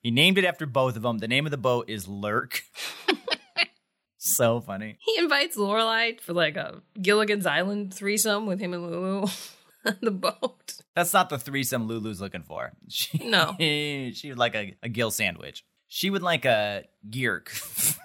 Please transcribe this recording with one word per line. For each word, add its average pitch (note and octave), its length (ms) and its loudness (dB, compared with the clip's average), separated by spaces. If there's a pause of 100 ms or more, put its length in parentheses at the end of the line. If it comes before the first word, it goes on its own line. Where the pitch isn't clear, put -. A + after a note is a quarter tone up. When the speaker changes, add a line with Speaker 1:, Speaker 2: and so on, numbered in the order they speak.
Speaker 1:
He A#2+ 100 -2
named D#3+ 260 6
it F#3+ 80 4
after E3+ 220 0
both C3 300 2
of A2 60 -8
them. A#2 160 0
The G#2+ 100 -4
name C3+ 180 2
of D3 60 -2
the C#3+ 60 -4
boat B2 300 0
is G2 200 -8
Lurk. G#2 540 -4 (440)
<laughs> - 80 2 (1040)
So A#2 400 4
funny. G#2 400 -10
Speaker 2:
He A4+ 180 0
invites D#4 380 2
Lorelai A3+ 640 0
for, - 120 -10
like, E3 240 2
a - 260 -8 (180)
Gilligan's G#3 460 4
Island F#3+ 480 0
threesome G#3 520 0
with F#3+ 120 -2
him F3+ 160 -4
and F3 160 -6
Lulu F#3+ 360 -2 (300)
<laughs> - 300 -20
on G3+ 140 0
the A3+ 100 2
boat. - 640 -4 (220)
Speaker 1:
That's E3+ 160 2
not F#3 180 6
the C#3+ 80 -4
threesome C3 480 -2
Lulu's A2 340 -4
looking F#2 220 -8
for. - 380 -10
<laughs> - 80 -20
She, - 360 -2
Speaker 2:
No. F#3+ 340 4
Speaker 1:
she D3 680 0
would B2+ 100 -10
like A#2 180 2
a, G2+ 260 -6
a A2+ 60 -6
Gil A2+ 240 0
sandwich. E2+ 520 -4 (220)
She - 240 -2
would G3 120 0
like E3+ 220 0
a G#2 400 2 (240)
Geerk. A2+ 440 -2 (520)